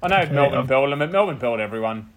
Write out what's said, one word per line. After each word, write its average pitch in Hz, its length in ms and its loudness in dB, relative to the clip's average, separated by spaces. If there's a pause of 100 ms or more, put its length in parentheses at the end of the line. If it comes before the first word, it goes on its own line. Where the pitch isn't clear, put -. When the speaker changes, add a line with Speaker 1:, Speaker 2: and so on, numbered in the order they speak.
Speaker 1:
I 180 60 -4
know 190 140 4
Speaker 2:
Okay, 156 120 -2
Speaker 1:
Melbourne 139 260 2
Speaker 2:
um, 127 80 -2
Speaker 1:
belled 135 240 2
them, 143 80 -4
but 156 120 -2
Melbourne 190 260 0
belled 117 220 -2
everyone. 110 580 -6